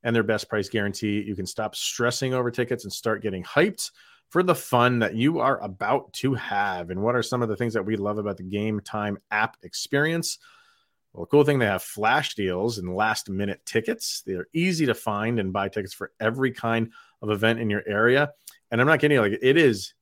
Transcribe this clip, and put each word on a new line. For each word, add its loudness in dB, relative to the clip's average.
and 0
their 4
best 0
price -2
guarantee. -2
You -6
can -6
stop -6
stressing -2
over 0
tickets -4
and -10
start -2
getting -4
hyped 0
for 0
the 4
fun 4
that 0
you 2
are 0
about -2
to 0
have. -4
And -4
what 2
are 2
some -2
of 0
the -2
things -2
that -2
we 0
love -2
about -4
the -14
Game -2
Time -6
app 0
experience? -2
Well, -10
the -16
cool 8
thing, 2
they 4
have 0
flash 0
deals -2
and -6
last-minute -2
tickets. -4
They're -6
easy 0
to 2
find -2
and -2
buy 0
tickets -6
for -10
every 0
kind -2
of -2
event 2
in 0
your 0
area. 2
And 0
I'm 6
not 4
kidding 4
you, 6
like, 2
it 6
is 4